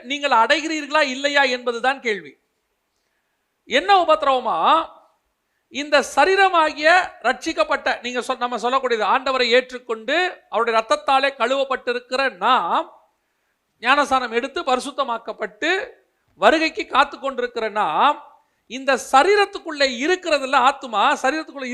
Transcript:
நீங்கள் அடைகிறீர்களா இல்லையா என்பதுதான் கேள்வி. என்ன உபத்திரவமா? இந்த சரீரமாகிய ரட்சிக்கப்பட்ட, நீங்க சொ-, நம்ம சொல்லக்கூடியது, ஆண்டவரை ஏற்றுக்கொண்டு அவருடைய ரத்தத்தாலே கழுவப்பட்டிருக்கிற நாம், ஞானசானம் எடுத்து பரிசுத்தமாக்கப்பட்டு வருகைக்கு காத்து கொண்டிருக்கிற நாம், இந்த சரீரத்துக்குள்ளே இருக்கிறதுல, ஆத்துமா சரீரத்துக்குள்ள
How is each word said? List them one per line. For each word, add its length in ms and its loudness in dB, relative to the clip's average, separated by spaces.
நீங்கள் 280 -4
அடைகிறீர்களா 720 2
இல்லையா 400 0
என்பதுதான் 580 -2
கேள்வி. 320 -6
என்ன 220 0
உபத்திரவமா? 560 0
இந்த 280 0
சரீரமாகிய 840 2
ரட்சிக்கப்பட்ட, 680 -2
நீங்க 200 -6
சொ-, 160 -4
நம்ம 220 -4
சொல்லக்கூடியது, 460 -2
ஆண்டவரை 440 0
ஏற்றுக்கொண்டு 680 -2
அவருடைய 300 0
ரத்தத்தாலே 560 0
கழுவப்பட்டிருக்கிற 880 -4
நாம், 500 0
ஞானசானம் 480 0
எடுத்து 320 -4
பரிசுத்தமாக்கப்பட்டு 1080 -4
வருகைக்கு 460 2
காத்து 320 0
கொண்டிருக்கிற 500 -6
நாம், 480 0
இந்த 220 -4
சரீரத்துக்குள்ளே 760 2
இருக்கிறதுல, 640 0
ஆத்துமா 400 0
சரீரத்துக்குள்ள 520 -4